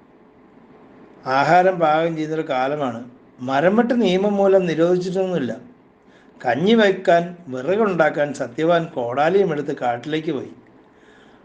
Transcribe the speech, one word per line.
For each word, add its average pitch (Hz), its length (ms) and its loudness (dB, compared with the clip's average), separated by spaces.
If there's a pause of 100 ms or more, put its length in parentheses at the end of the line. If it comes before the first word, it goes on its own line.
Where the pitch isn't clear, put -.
(1300)
ആഹാരം 165 520 4
പാകം 165 360 2
ചെയ്യുന്നൊരു 156 340 -6
കാലമാണ്. 131 640 -4 (300)
മരം 143 360 0
വെട്ട് 240 260 2
നിയമം 196 340 0
മൂലം 196 300 4
നിരോധിച്ചിട്ടൊന്നുമില്ല. 175 920 -2 (920)
കഞ്ഞി 156 280 2
വയ്ക്കാൻ 185 600 2 (120)
വിറകുണ്ടാക്കാൻ 151 840 -2
സത്യവാൻ 156 500 -2
കോടാലിയും 156 680 0
എടുത്ത് 143 240 -6
കാട്ടിലേക്ക് 147 560 -6
പോയി. 117 180 -8 (960)